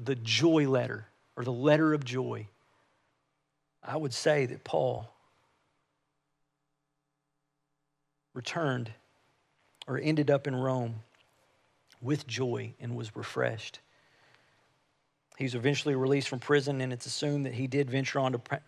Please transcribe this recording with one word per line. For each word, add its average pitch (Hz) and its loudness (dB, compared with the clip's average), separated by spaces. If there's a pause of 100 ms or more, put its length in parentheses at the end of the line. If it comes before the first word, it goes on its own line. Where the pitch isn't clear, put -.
the 135 0
joy 135 4
letter 120 0 (280)
or 120 -6
the 127 -2
letter 151 6
of 143 -2
joy. 120 -4 (1400)
I 131 -4
would 147 -2
say 147 4
that - -8
Paul 123 -2 (3250)
returned 127 -4 (960)
or 127 -4
ended 151 0
up 139 4
in 139 -2
Rome 127 -2 (1000)
with 147 -2
joy 117 -4
and 120 -8
was 117 -8
refreshed. - -4 (1600)
He's 127 -4
eventually 139 2
released 131 2
from 127 -4
prison, 139 2
and 127 -2
it's 120 -10
assumed 143 -2
that 123 -6
he 127 -2
did 135 0
venture 135 0
on 131 2
to 123 0
P-, - -6 (100)